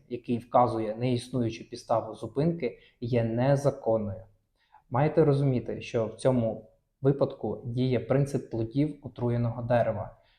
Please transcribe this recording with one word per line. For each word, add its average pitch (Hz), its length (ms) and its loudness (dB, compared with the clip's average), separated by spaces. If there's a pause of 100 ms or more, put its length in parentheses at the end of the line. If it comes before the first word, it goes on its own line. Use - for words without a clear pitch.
який 120 280 -4
вказує 113 580 2
неіснуючу 120 760 -2
підставу 110 460 -2
зупинки, 151 640 -2 (220)
є 120 220 0
незаконною. 113 1000 0 (680)
Маєте 151 360 4
розуміти, 131 560 2
що 113 240 -2
в - 100 -8
цьому 120 540 0 (320)
випадку 135 640 0
діє 123 340 0
принцип 135 520 0
плодів 139 520 -2
отруєного 120 580 -2
дерева. 113 540 0 (240)